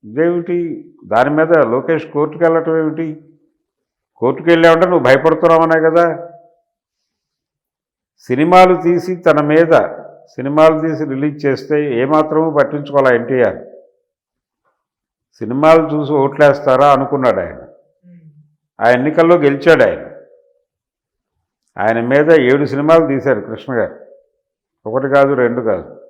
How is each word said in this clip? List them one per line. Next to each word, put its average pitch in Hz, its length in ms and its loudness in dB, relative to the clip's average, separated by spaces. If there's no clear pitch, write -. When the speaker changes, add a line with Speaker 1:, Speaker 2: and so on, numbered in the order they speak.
Speaker 1:
ఇదేమిటి, 170 540 -4
దాని 117 260 0
మీద 160 280 2
లోకేష్ 135 540 -2
కోర్టుకు 151 320 -4
వెళ్ళటం 165 340 0
ఏమిటి? 156 300 -6
కోర్టుకు 131 340 -4
వెళ్ళావంటే 165 360 4
నువ్వు 175 180 0
భయపడుతున్నావనే 160 760 2
కదా. 160 260 2
సినిమాలు 180 540 4
తీసి 175 340 -2
తన 156 280 0
మీద, 160 280 2
సినిమాలు 156 460 2
తీసి 156 240 -6
రిలీజ్ 147 420 -6
చేస్తే 139 300 -4
ఏమాత్రమూ 156 480 0
పట్టించుకోలే 143 680 0
ఎన్టీఆర్. 117 420 -2
సినిమాలు 147 420 2
చూసి 151 180 -4
ఓట్లేస్తారా 139 800 2
అనుకున్నాడు 131 480 -2
ఆయన. - 180 -10
Speaker 2:
మ్మ్. - 720 -20
Speaker 1:
ఆ 117 100 2
ఎన్నికల్లో 151 460 2
గెలిచాడు 143 460 2
ఆయన. 95 220 -2
ఆయన 113 280 -2
మీద 147 260 2
ఏడు 143 320 2
సినిమాలు 151 420 2
తీశారు 135 340 -2
కృష్ణ 110 340 -12
గారు, 110 220 -4
ఒకటి 131 220 -4
కాదు, 139 240 2
రెండు 123 280 -2
కాదు. 98 360 -6